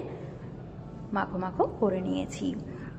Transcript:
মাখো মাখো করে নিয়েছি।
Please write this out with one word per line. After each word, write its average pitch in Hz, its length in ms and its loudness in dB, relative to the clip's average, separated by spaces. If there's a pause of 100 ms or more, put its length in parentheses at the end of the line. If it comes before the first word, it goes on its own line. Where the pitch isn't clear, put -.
(1160)
মাখো 190 280 2
মাখো 180 200 4 (180)
করে 190 260 6
নিয়েছি। 185 380 0 (540)